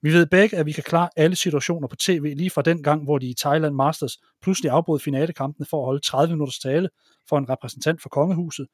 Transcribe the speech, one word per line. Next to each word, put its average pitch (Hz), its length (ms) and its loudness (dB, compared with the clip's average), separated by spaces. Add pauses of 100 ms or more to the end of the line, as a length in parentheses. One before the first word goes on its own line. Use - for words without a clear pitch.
Vi 151 120 2
ved 170 120 8
begge, 190 320 4
at 160 80 2
vi 151 60 -6
kan 151 120 -8
klare 170 320 2
alle 165 200 4
situationer 147 520 -2
på - 80 -10
T - 140 -4
V, 165 140 2 (120)
lige 170 140 -2
fra 156 120 -2
den 160 220 2
gang, 151 200 2
hvor 143 140 0
de 131 120 -4
i 127 40 -6
Thailand 147 420 0
Masters 139 420 0 (240)
pludselig 180 300 0
afbrød 156 280 2
finalekampene 147 720 -4
for 156 120 -2
at 123 40 -4
holde 135 140 -2
tredive 147 360 2
minutters 147 240 -4
tale 156 300 0 (400)
for 151 80 2
en 135 120 -2
repræsentant 135 520 -4
for - 80 -16
kongehuset 160 640 -2